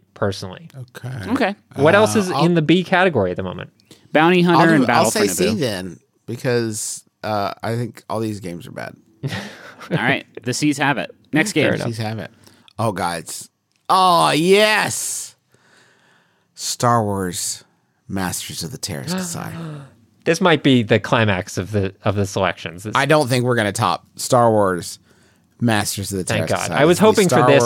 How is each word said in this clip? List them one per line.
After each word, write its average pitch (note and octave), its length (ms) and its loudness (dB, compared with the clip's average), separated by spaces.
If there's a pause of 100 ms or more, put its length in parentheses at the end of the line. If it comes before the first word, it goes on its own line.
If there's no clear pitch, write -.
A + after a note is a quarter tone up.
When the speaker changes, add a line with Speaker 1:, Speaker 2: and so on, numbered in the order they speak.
(140)
Speaker 1:
personally. G2+ 600 -6
Speaker 2:
Okay. C3 580 -12
Speaker 3:
Okay. G#3+ 240 0 (180)
Speaker 1:
What D3+ 200 4
else G#3+ 220 4
Speaker 2:
Uh, A3 40 4
Speaker 1:
is F#3 100 -2
Speaker 2:
I'll D3+ 160 2
Speaker 1:
in F3 80 4
the E3+ 80 2
B E3+ 200 4
category E3+ 480 2
at F2+ 60 -6
the F#2+ 60 -6
moment? F#2 300 -10 (400)
Speaker 3:
Bounty E3+ 280 4
Hunter E3+ 220 6
Speaker 2:
I'll E3+ 60 6
do, E3 80 6
Speaker 3:
and C#3 80 4
Speaker 2:
I'll - 20 -2
Speaker 3:
Battle A#2+ 240 4
Speaker 2:
say G#2+ 180 2
Speaker 3:
for F#2 60 -4
Speaker 2:
C - 140 0
Speaker 3:
Naboo. G#3+ 100 0
Speaker 2:
then, F#2+ 420 -4 (260)
because, A#2 800 -4 (180)
uh, G#2 300 -2 (100)
I A2+ 140 -4
think A#2+ 320 -8
all G#2+ 120 -4
these A2 200 -4
games F2 260 -12
are - 60 -18
bad. - 240 -12 (140)
Speaker 3:
<laughs> - 140 -12
All C#3+ 60 -6 (640)
right. B2 280 -2 (180)
The B2 120 -4
C's D3 240 0
have C#3+ 200 0
it. - 160 -8 (180)
Next F3+ 200 0
Speaker 1:
Fair D3 200 2
Speaker 3:
game. - 20 -2
Speaker 1:
enough. - 140 -4
Speaker 2:
C's A2+ 100 -6
have A2 200 -6
it. - 120 -12 (480)
Oh, A2 140 -2
guys. F2 580 -8 (400)
Oh, F3 400 4
yes! F#3+ 1040 2 (1200)
Star - 500 0
Wars: G2 600 -4 (440)
Masters F#2 540 -6
of E2 100 -10
the D#2+ 60 -12
Terras D2 360 -8
Speaker 3:
<gasps> - 0 -
Speaker 2:
Kasai. F3+ 380 -8 (720)
Speaker 1:
This E3 160 0
might E3+ 220 4
be C3 200 4
the A2 160 2
climax G#2 600 0
of F#2+ 140 -6
the, G#2 220 -2 (100)
of G2+ 120 -2
the G2+ 100 0
selections. F2+ 580 -4
This G#2+ 120 -6
Speaker 2:
I C3+ 100 2
don't D3+ 220 4
think B2 160 0
we're B2 120 0
gonna G#2 160 0
top F#2 340 -2 (100)
Star A#2+ 340 4
Wars G2 480 0 (640)
Masters G#2 520 -2
of G2 60 -4
the F2+ 60 -4
Speaker 1:
Thank F#2 240 -2
Speaker 2:
Terras F#2 140 -2
Speaker 1:
God. G2 80 -2
Speaker 2:
Kasai. F2 120 2
Speaker 1:
I - 20 6
was E3+ 140 2
Speaker 2:
This - 0 -
is - 20 -4
the G3+ 60 6
Speaker 1:
hoping G#3+ 220 4
for D3+ 80 2
Speaker 2:
Star B2 140 4
Speaker 1:
this C#3 160 4